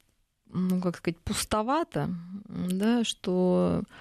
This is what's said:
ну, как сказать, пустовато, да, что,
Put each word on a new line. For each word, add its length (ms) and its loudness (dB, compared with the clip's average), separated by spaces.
ну, 320 0
как 160 -2
сказать, 220 -4
пустовато, 920 -2
да, 560 0
что, 800 2